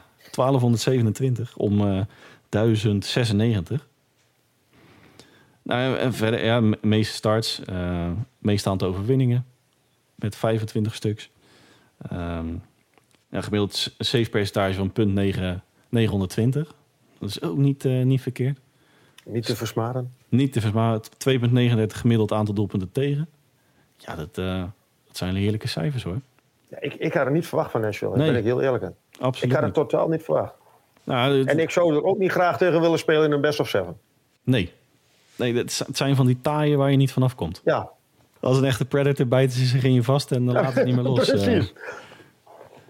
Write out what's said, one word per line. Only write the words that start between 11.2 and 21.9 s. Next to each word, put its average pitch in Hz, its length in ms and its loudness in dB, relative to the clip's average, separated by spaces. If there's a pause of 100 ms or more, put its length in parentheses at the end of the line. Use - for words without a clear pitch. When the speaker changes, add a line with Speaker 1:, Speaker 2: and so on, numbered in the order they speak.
Speaker 1:
Ehm, 85 360 -6 (840)
ja, - 120 -6
gemiddeld 101 340 -2
s-, - 220 -6
save 113 320 0
percentage 98 440 0
van 98 180 -2
punt 104 220 0
negen, 92 500 -2 (260)
negenhonderdtwintig. 113 840 0 (460)
Dat 101 100 -8
is - 120 -10
ook 165 160 -4
niet, 139 280 0
eh, 127 180 0
niet 131 180 2
verkeerd. 131 380 -4 (640)
Speaker 2:
Niet 113 200 -6
te 123 100 -2
versmaden. 120 580 -4 (160)
Speaker 1:
Niet 131 240 2
te 117 80 0
versmaden. 110 400 0 (160)
Twee 131 220 2
punt 120 120 2
negenendertig 120 480 2